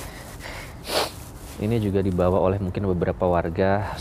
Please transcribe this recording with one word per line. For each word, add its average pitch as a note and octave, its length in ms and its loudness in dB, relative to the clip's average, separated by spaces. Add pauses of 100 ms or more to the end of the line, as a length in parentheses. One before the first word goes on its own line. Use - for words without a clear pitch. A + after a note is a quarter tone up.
(1600)
Ini A2 160 2
juga G2+ 240 2
dibawa F2+ 400 4
oleh F#2 160 4
mungkin F#2+ 320 -2
beberapa F2+ 400 2
warga F#2 720 2